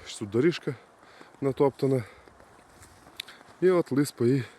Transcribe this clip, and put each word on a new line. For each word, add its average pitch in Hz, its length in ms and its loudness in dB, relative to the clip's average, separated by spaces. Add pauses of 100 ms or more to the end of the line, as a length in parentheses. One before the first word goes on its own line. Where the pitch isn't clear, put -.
що - 120 -14
тут 104 120 -10
доріжка 139 440 0 (680)
натоптана. 135 640 0 (1600)
І 180 100 4
от 175 220 2
лис 139 180 0
по - 160 -2
їй 127 180 2 (140)